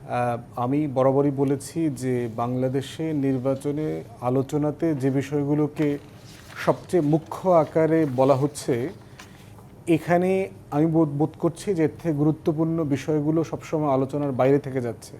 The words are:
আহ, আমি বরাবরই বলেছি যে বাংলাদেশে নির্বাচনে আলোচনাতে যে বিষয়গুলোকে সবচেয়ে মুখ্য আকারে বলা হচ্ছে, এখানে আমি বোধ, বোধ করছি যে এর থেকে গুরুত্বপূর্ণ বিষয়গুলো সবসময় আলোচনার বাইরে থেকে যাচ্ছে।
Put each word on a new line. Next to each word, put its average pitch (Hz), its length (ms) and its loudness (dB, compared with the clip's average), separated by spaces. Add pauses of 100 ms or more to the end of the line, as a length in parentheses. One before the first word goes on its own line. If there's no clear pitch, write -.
আহ, 120 360 -2 (260)
আমি 135 160 0 (160)
বরাবরই 135 460 4
বলেছি 139 380 -2 (220)
যে 127 120 -2 (280)
বাংলাদেশে 127 720 -2
নির্বাচনে 139 760 -2 (340)
আলোচনাতে 143 680 0 (140)
যে 135 80 2 (100)
বিষয়গুলোকে 147 760 0 (680)
সবচেয়ে 170 380 0 (100)
মুখ্য - 360 -2
আকারে 160 500 4 (200)
বলা 135 220 6
হচ্ছে, 143 480 -2 (960)
এখানে 180 640 2 (260)
আমি 151 100 4
বোধ, 160 240 4 (100)
বোধ 156 140 0 (100)
করছি 170 240 -2 (100)
যে 160 60 4
এর 151 180 2
থেকে 165 200 -2
গুরুত্বপূর্ণ 160 600 0
বিষয়গুলো 151 560 0 (120)
সবসময় 151 460 -4
আলোচনার 135 420 -2
বাইরে 135 260 4
থেকে 131 220 -4
যাচ্ছে। - 320 -12